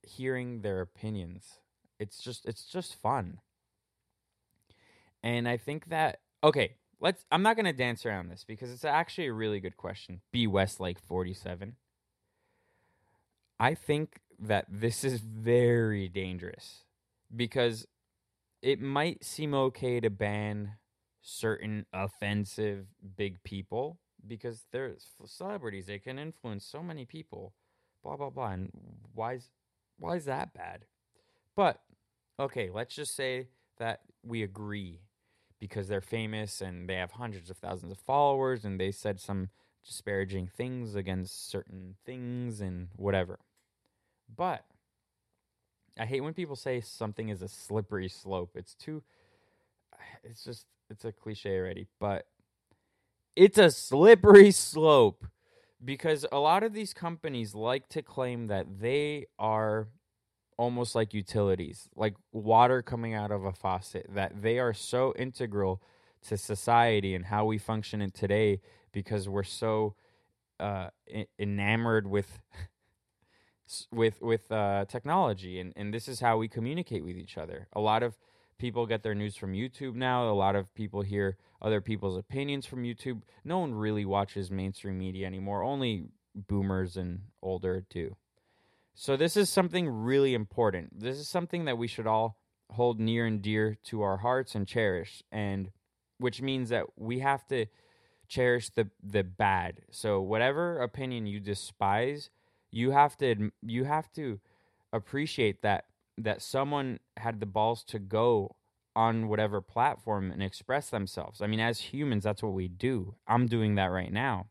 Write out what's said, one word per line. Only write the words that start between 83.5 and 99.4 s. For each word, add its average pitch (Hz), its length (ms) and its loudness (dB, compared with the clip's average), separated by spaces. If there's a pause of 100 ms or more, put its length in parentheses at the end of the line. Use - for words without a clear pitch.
one 151 160 -4
really 107 300 -2
watches 98 480 -2
mainstream 95 440 -6
media 95 300 -6
anymore. 95 380 -4
Only 120 400 -2 (280)
boomers 95 640 -2
and 90 260 -6 (200)
older 92 480 -2
do. 90 240 -6 (800)
So 139 220 0
this 160 200 2
is 202 140 4
something 180 380 2
really 127 460 4
important. 104 680 0
This 127 160 -4
is 147 120 -12
something 175 360 -4
that 123 140 -2
we 117 100 -2
should 110 180 -4
all 110 320 2 (320)
hold 117 300 2
near 117 260 2
and 110 160 -2
dear 107 340 0 (100)
to 107 160 -4
our 98 160 2
hearts 123 360 0
and 101 140 -2
cherish, 95 640 0
and 98 400 -4 (460)
which 123 220 -4
means 131 280 -4
that 113 160 0 (100)
we 120 240 -6
have 139 300 -2
to 120 180 0 (600)
cherish 123 440 2
the, 107 180 0 (140)
the 101 200 0
bad. 92 580 0 (100)